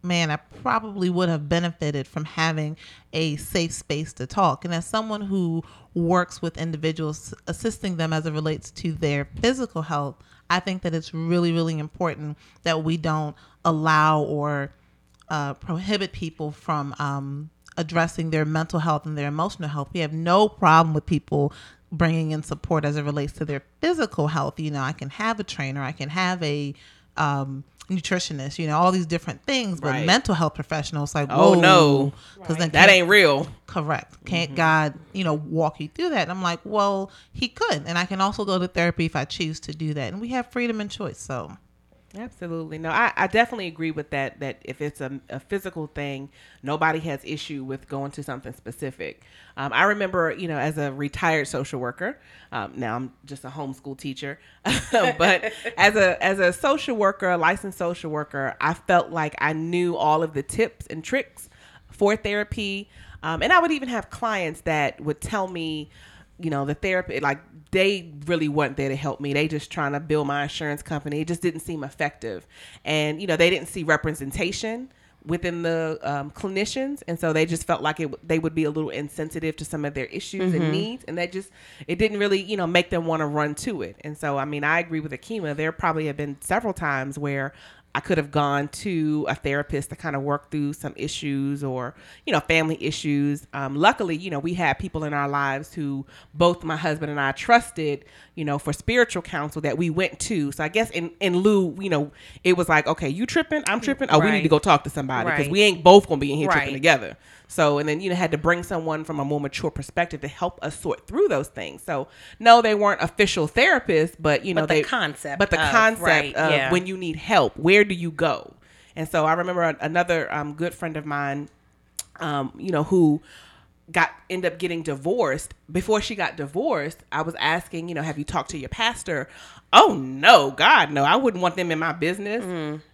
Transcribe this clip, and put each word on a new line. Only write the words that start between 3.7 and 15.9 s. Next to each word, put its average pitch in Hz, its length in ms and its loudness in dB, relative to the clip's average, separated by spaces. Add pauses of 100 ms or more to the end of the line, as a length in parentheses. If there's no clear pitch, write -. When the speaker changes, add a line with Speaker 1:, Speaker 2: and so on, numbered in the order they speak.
Speaker 1:
space 151 420 -6
to 127 120 -8
talk." 165 380 0
And 175 80 -4
as 170 140 -4
someone 220 360 -4
who 180 420 -2 (300)
works 175 460 0
with 165 180 -6
individuals, 156 760 -4 (140)
assisting 190 480 -4
them 160 160 -2
as 156 120 -2
it 160 80 -4
relates 156 380 -4
to - 220 -6
their 143 320 -2 (160)
physical 240 420 0
health, 147 320 -4 (340)
I 180 120 2
think 185 220 -6
that 165 120 -2
it's 160 180 -6
really, 170 400 2
really 165 260 0
important 151 600 -6 (240)
that 160 220 0
we 165 120 0
don't 156 380 -4 (300)
allow 156 560 4
or, 143 500 -2 (580)
uh, 143 260 -4
prohibit 190 580 -4